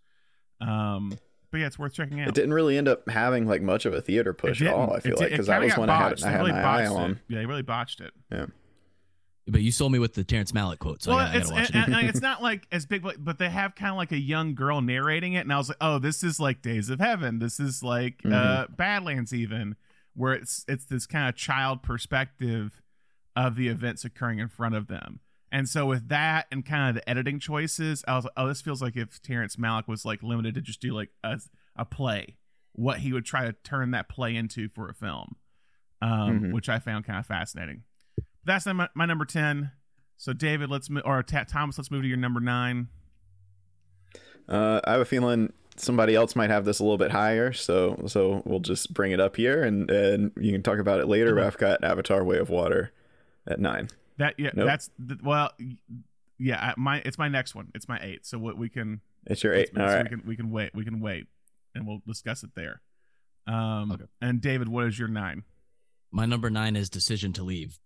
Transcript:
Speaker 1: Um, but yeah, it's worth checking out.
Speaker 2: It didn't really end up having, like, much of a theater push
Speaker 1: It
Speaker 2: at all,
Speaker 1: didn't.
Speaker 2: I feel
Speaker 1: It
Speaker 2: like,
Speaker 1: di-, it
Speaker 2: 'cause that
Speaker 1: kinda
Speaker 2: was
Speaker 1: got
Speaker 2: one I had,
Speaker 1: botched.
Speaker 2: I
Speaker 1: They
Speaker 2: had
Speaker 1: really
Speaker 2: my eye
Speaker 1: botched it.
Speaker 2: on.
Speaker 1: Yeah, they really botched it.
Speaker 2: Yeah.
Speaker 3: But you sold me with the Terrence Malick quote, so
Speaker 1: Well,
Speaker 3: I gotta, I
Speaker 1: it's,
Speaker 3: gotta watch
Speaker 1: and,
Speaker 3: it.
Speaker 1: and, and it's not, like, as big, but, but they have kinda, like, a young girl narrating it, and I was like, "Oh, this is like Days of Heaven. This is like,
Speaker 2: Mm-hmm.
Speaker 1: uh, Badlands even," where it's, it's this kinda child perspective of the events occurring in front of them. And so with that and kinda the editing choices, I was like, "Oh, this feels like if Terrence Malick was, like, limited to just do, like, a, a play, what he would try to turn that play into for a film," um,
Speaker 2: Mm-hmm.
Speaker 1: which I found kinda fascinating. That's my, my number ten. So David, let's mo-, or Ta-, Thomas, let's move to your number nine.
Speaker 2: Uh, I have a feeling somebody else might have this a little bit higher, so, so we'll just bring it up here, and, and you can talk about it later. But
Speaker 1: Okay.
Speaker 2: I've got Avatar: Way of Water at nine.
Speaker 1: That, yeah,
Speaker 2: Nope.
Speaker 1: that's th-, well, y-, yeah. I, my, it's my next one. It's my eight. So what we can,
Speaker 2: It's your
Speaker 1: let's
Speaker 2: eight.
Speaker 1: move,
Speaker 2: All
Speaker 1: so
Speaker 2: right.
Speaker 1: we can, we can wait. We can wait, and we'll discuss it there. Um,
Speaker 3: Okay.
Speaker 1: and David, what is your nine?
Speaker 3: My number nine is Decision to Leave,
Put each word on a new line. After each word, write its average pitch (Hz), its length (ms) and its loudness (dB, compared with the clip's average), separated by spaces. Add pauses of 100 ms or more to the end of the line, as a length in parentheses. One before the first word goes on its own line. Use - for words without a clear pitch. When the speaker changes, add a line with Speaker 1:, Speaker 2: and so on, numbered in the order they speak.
(600)
Speaker 1:
Um, 104 580 -2 (340)
but 156 80 -4
yeah, 151 80 0
it's - 100 -8
worth 143 160 -6
checking 143 280 -6
out. 143 80 0
Speaker 2:
It 113 60 -4
didn't 147 180 4
really 156 240 4
end 143 100 4
up 117 220 2
having, 117 360 2
like, 98 160 4
much 98 240 2
of 95 80 2
a 69 80 0
theater 95 300 2
push 127 300 0
Speaker 1:
It 160 60 4
Speaker 2:
at 190 60 4
all, 120 140 4
Speaker 1:
didn't. 92 80 0
Speaker 2:
I - 60 -2
feel - 140 0
Speaker 1:
It - 40 -2
Speaker 2:
like, - 100 4
Speaker 1:
di-, - 40 0
it - 40 0
Speaker 2:
'cause 98 100 0
that - 80 6
Speaker 1:
kinda 202 100 4
Speaker 2:
was 214 80 6
Speaker 1:
got 120 60 2
Speaker 2:
one 110 100 4
I 156 60 6
had, 160 140 4
Speaker 1:
botched. - 140 -2
Speaker 2:
I 101 40 0
Speaker 1:
They 101 40 2
Speaker 2:
had 98 80 2
Speaker 1:
really 92 140 4
Speaker 2:
my 95 60 0
eye 95 40 2
Speaker 1:
botched 110 280 4
it. 98 60 0
Speaker 2:
on. 90 300 0
Speaker 1:
Yeah, 113 120 -4
they 113 60 -4
really 139 160 -4
botched 120 380 -4
it. - 140 -14 (180)
Speaker 2:
Yeah. - 140 -4 (1040)
Speaker 3:
But 107 140 4
you 113 100 4
sold 135 200 2
me 127 80 6
with 117 140 2
the 95 100 -2
Terrence 107 300 0
Malick 95 260 0
quote, 78 220 -6
so - 100 0
Speaker 1:
Well, 262 80 6
Speaker 3:
I 262 60 4
gotta, - 80 -2
I 240 60 4
Speaker 1:
it's, - 100 0
Speaker 3:
gotta 226 120 0
watch 254 100 0
Speaker 1:
and, - 40 -2
Speaker 3:
it. 220 120 6
Speaker 1:
and, - 80 2
and 226 140 2
it's - 120 -2
not, 262 200 -2
like, 220 300 -2
as 170 140 -2
big, 196 160 -2
but, 170 200 -8
but 151 160 -4
they 180 120 0
have 196 260 -2
kinda, 196 200 -4
like, 175 180 -2
a 147 60 0
young 151 360 0
girl 147 240 0
narrating 151 540 0
it, 180 80 2
and 139 100 -4
I 143 60 2
was 131 100 0
like, 147 140 -8
"Oh, 151 180 2
this 147 240 -2
is 165 160 -2
like 135 220 0
Days 113 280 -2
of 131 100 -4
Heaven. 170 400 0
This 117 200 -4
is 135 240 -4
like, 123 360 -2
Speaker 2:
Mm-hmm. 107 140 0
Speaker 1:
uh, 127 340 2 (100)
Badlands 170 560 -2
even," 110 420 -4 (380)
where 131 200 0
it's, - 360 -4
it's 135 160 -4
this 127 200 -4
kinda 135 280 -2
child 135 500 -2
perspective 120 1000 -4 (540)
of 123 220 0
the 127 100 0
events 117 380 -4
occurring 117 340 -4
in 117 80 -4
front 113 280 -4
of 104 120 -4
them. - 320 -12 (340)
And 135 140 0
so 147 180 0
with 127 220 0
that 156 420 2
and 135 140 -6
kinda 139 300 0
the 117 160 -4
editing 131 300 -2
choices, 156 680 -2
I 131 80 2
was 123 100 0
like, - 120 -8
"Oh, 131 100 0
this 139 140 -4
feels 139 200 -6
like 123 140 -4
if 117 260 -8
Terrence 120 360 -4
Malick 113 300 -2
was, 110 180 -6
like, 107 180 -6
limited 113 320 -2
to - 60 -4
just 110 200 -10
do, 123 120 -4
like, 107 160 -6 (140)
a, 110 180 -4 (340)
a - 80 -6
play, 117 540 -4 (360)
what 120 260 -2
he 135 120 -2
would 123 140 -2
try 131 200 -2
to 113 80 -4
turn 131 380 -4
that 110 160 -2
play 117 280 -4
into 110 340 -4
for 104 180 -12
a - 60 -12
film," 69 420 -10 (640)
um, 110 280 2 (100)
Speaker 2:
Mm-hmm. 95 120 0
Speaker 1:
which 117 180 -2
I 113 100 0
found 107 260 -6
kinda 101 180 -6
fascinating. 85 600 -8 (640)
That's 185 200 0
my, 180 300 0
my 165 100 2
number 160 200 0
ten. 147 460 0 (460)
So 131 160 -6
David, 147 360 -2
let's 135 200 -6
mo-, 143 140 -2
or 135 200 2
Ta-, - 220 -2
Thomas, 147 320 -4
let's 139 140 -10
move 139 120 -2
to 135 40 -2
your 127 100 -2
number 123 220 0
nine. 123 480 0 (1600)
Speaker 2:
Uh, 107 380 2
I - 80 2
have 127 80 4
a 117 40 4
feeling 120 480 4 (240)
somebody 110 380 4
else 113 200 6
might 110 140 4
have 104 160 4
this 104 140 2
a 104 40 2
little 104 140 6
bit 92 140 4
higher, 113 420 2
so, 92 540 2
so 98 380 2
we'll 92 140 0
just 92 340 -4
bring 98 180 2
it 92 80 2
up 98 160 4
here, 135 280 2
and, 104 260 2
and 101 500 4
you 104 120 2
can 98 100 2
talk 104 180 2
about 98 200 4
it 69 80 2
later. 113 280 6
But 98 60 6
Speaker 1:
Okay. 95 60 4
Speaker 2:
I've - 100 -2
got 95 260 4
Avatar: 92 400 2
Way 92 140 2
of 85 120 0
Water 87 420 2 (560)
at - 120 -2
nine. 82 300 -2 (280)
Speaker 1:
That, 143 200 0
yeah, 143 160 -2
Speaker 2:
Nope. 101 140 2
Speaker 1:
that's 147 220 -2 (180)
th-, 117 160 -10
well, 147 360 2
y-, 123 180 -12 (600)
yeah. 123 400 0
I, - 20 -6
my, 139 260 0
it's 131 120 -4
my 151 120 0
next 131 260 -2
one. 95 180 -14
It's - 140 -14
my 120 140 -6
eight. 95 240 -12
So 120 120 -10
what 110 200 -6
we 117 120 -4
can, 110 320 -6 (240)
Speaker 2:
It's - 180 -2
your 101 120 4
Speaker 1:
let's 98 140 4
Speaker 2:
eight. - 60 -14
Speaker 1:
move, 104 80 2
Speaker 2:
All 98 60 4
Speaker 1:
so 101 60 4
Speaker 2:
right. 78 80 4
Speaker 1:
we - 60 -2
can, 117 180 -8
we 113 80 -4
can 113 160 -6
wait. 110 240 -4
We 107 80 -4
can 113 160 -4
wait, 104 280 -6 (460)
and 113 140 -8
we'll 107 200 -10
discuss 110 360 -8
it - 120 -18
there. 80 260 -10 (640)
Um, 110 460 -2
Speaker 3:
Okay. 104 120 -10 (160)
Speaker 1:
and 123 200 0
David, 127 260 -2
what 120 180 0
is 113 140 -2
your 117 80 -4
nine? 101 360 -6 (680)
Speaker 3:
My 113 140 0
number 117 240 0
nine 107 260 0
is 101 140 -2
Decision 98 440 0
to 95 100 -6
Leave, 87 420 -6